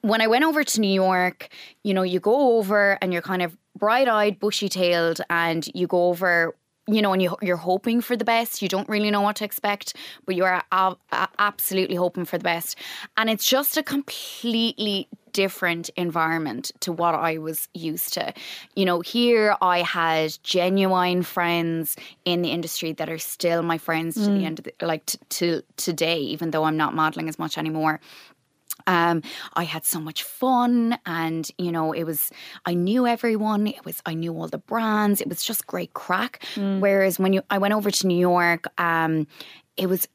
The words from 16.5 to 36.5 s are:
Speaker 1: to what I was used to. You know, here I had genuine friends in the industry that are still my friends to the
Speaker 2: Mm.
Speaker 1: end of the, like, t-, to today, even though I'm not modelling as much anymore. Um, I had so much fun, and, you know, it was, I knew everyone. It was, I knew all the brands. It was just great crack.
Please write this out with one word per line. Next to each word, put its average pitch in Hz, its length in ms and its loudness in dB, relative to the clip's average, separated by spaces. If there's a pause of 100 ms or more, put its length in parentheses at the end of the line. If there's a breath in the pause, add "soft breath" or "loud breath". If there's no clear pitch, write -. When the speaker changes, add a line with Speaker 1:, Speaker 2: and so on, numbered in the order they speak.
Speaker 1:
to - 120 -6
what 170 220 2
I 160 240 0
was 156 340 -8
used 165 420 -6
to. - 200 -4 (400 loud breath)
You 196 100 2
know, 175 160 2
here 226 640 4
I 180 200 4
had 160 600 0
genuine 180 800 2
friends 165 720 -2 (300 loud breath)
in 175 180 0
the 165 80 0
industry 165 440 -4
that 160 140 -6
are 160 100 -6
still 170 440 -2
my 165 160 0
friends 165 380 -4
to 214 60 0
the 202 80 2 (100)
Speaker 2:
Mm. 185 40 0
Speaker 1:
end 160 140 -6
of - 60 -14
the, - 80 -12 (120)
like, 160 220 -4
t-, - 120 -6 (100)
to 170 340 -2 (140)
today, 165 420 0
even 156 320 -4
though 156 140 0
I'm 156 120 2
not 156 200 2
modelling 160 320 0
as 156 100 -10
much 160 200 -6
anymore. 156 420 -2 (880 loud breath)
Um, 170 340 4 (320 loud breath)
I 170 100 0
had 160 200 -8
so - 160 -2
much 156 240 -8
fun, 240 840 2
and, 160 420 -2 (100)
you 175 120 0
know, 160 220 0
it 170 120 -4
was, 160 280 -4 (340 loud breath)
I 175 80 -2
knew 202 320 2
everyone. 214 600 0
It - 160 -10
was, - 220 -12
I 165 80 -4
knew 165 180 -4
all 165 160 -6
the 170 100 -8
brands. 214 640 0
It - 80 -4
was - 160 -6
just - 240 -4
great 175 240 -8
crack. - 500 -4 (140)